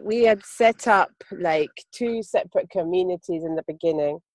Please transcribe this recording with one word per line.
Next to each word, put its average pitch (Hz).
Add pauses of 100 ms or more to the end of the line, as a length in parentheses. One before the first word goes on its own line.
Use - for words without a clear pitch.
we 226
had 220
set -
up, 202 (200)
like, 156 (240)
two 233
separate 180
communities 180
in 160
the 160
beginning. 156 (160)